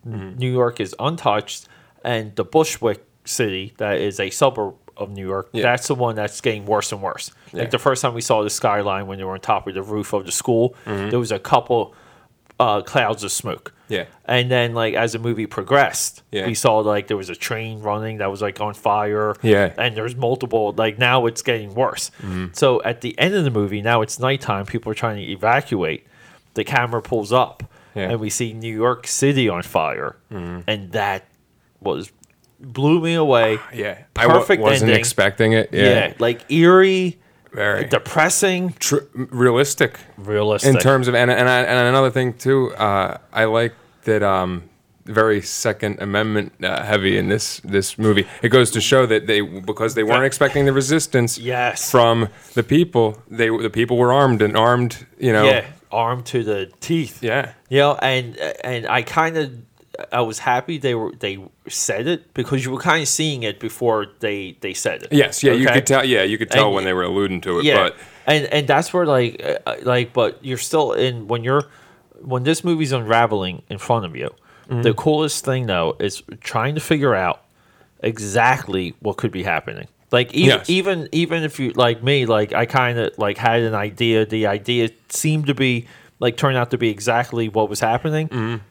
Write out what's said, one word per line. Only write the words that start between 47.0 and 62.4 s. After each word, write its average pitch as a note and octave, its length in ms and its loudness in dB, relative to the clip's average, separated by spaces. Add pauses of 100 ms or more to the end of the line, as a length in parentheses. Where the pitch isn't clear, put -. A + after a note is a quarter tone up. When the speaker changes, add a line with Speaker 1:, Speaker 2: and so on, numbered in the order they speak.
Speaker 1:
in F#2+ 100 -2
this, - 340 -4
this G2 360 -2
movie. G#2 260 2 (160)
It A#2+ 80 0
goes B2 220 6
to A2 100 -2
show C3 240 4
that G#2+ 220 0
they, G#2 140 2
because G2+ 520 -4
they A2+ 100 -2
weren't A#2 180 2
Speaker 2:
Ve- C3+ 60 2
Speaker 1:
expecting C#3 380 0
the C3+ 80 4
resistance C3+ 640 0
Speaker 2:
Yes. B2 540 -4
Speaker 1:
from A#2 380 6 (260)
the A#2+ 80 2
people, B2+ 640 2
they, A2+ 260 0
the A2 140 -2
people A#2 280 0
were B2 140 4
armed B2+ 300 4
and G2+ 160 2
armed, A#2+ 480 2 (140)
you B2+ 120 2
know. G#2+ 140 4
Speaker 2:
Yeah, B2+ 200 4 (260)
armed A#2+ 360 -2
to A#2+ 160 -2
the G2 260 -4 (120)
teeth. E3 420 -4
Speaker 1:
Yeah. B2 300 -2 (160)
Speaker 2:
You C3+ 100 2
know, C#3+ 160 4
and, B2+ 400 -2 (280)
and A#2+ 240 -6
I A#2+ 160 0
kinda D#3+ 480 -2 (600)
I B2 100 0
was A2 180 -4
happy B2+ 380 -2
they B2+ 180 -2
were, A2 240 -4
they G2 180 -6 (300)
said A2+ 400 -4
it - 260 -6
because C3+ 320 -2